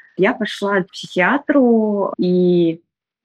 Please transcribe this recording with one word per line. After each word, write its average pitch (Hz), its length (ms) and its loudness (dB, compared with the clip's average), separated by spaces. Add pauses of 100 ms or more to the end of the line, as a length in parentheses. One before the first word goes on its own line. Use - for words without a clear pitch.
(160)
Я 196 180 0
пошла 202 500 -4
к 185 80 -18
психиатру, 220 1300 0
и 175 640 2 (440)